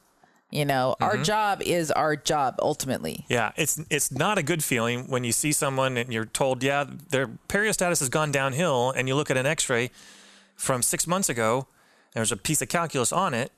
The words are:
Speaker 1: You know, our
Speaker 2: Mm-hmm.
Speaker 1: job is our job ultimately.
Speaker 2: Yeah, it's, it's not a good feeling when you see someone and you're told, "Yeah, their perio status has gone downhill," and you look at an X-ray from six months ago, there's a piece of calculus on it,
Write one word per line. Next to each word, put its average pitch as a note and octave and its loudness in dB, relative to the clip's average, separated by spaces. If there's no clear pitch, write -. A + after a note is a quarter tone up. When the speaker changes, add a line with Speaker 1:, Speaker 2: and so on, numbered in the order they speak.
Speaker 1:
You D3 0
know, C3 2
our - 2
Speaker 2:
Mm-hmm. - 0
Speaker 1:
job G#3 0
is E3 2
our D3+ 2
job D3 0
ultimately. A#2+ -2
Speaker 2:
Yeah, A#2 0
it's, D3+ -2
it's D3 -2
not E3+ 0
a F#3 0
good D#3+ -2
feeling A#2+ 0
when B2 -2
you A#2+ -2
see D3 0
someone C3 0
and B2 -2
you're A2+ -2
told, C3 0
"Yeah, C#3 2
their C3 2
perio G#3 2
status F3 2
has C#3 0
gone D3+ 0
downhill," C3+ 2
and B2+ -2
you C3 0
look C#3+ 0
at C3+ 2
an C3 0
X-ray B2+ 0
from B2+ -2
six - -2
months F3+ 0
ago, A#2 0
there's A2+ 0
a A#2 -4
piece D3+ 0
of B2 -6
calculus D3+ 0
on E3+ 0
it, A#2+ -2